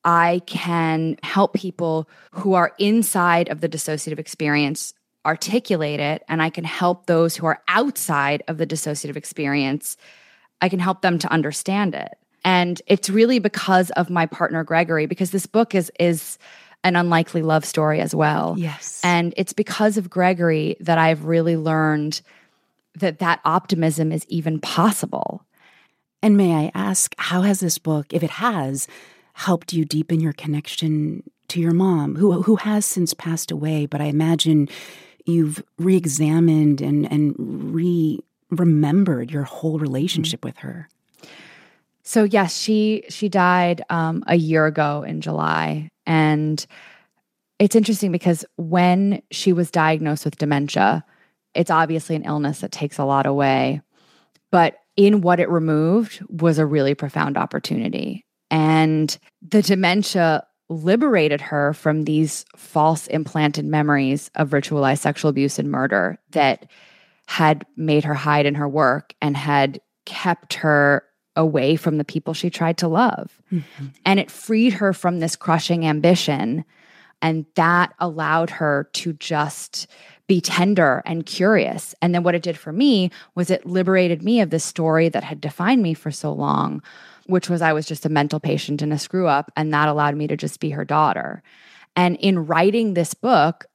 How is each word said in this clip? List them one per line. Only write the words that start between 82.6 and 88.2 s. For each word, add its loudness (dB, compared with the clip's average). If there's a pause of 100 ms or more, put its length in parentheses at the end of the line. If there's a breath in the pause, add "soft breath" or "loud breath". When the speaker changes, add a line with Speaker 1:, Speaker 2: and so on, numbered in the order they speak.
Speaker 1:
me 2 (240 loud breath)
was -2
it -2
liberated 2
me 2
of 2
this -2
story 2
that -2
had -12
defined 0
me 0
for -8
so -6
long, -2 (440 loud breath)
which 0
was 0
I 2
was -2
just -8
a 2
mental 0